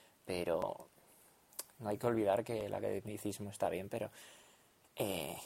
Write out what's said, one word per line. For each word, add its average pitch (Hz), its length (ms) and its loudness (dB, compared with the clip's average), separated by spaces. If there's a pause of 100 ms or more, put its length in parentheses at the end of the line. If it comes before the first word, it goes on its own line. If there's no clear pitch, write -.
(240)
Pero 87 640 0 (920)
no 113 80 -2
hay 104 100 2
que - 80 0
olvidar 110 380 6
que 110 220 0
el 101 80 -4
academicismo 101 760 -2
está 98 180 0
bien, 90 200 -2
pero, 110 220 -4 (840)
eh, 92 500 -2